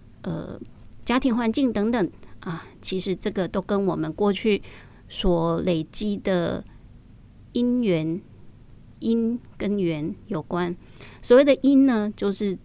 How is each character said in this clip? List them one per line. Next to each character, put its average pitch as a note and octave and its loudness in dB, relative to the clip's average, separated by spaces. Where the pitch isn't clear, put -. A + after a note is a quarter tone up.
呃， - -8
家 B3 2
庭 B3+ 2
环 A#3 0
境 C4+ 0
等 G#3+ 0
等 A3+ 0
啊， E3+ -10
其 - -6
实 F#3 -2
这 G#3 -4
个 F#3 -2
都 G3 -2
跟 G3 0
我 E3+ 0
们 D#3 -4
过 G3+ 0
去 G3+ 0
所 E3+ 2
累 D#3+ 0
积 G#3 -4
的 F3+ -2
因 B3 0
缘， E3 0
因 A#3 0
跟 G#3 -2
缘 E3 -2
有 E3 -4
关。 F3 -4
所 A#3+ 6
谓 C#4 8
的 C#4 6
因 C4+ 6
呢， G#3+ 2
就 G3+ -2
是 G3 -2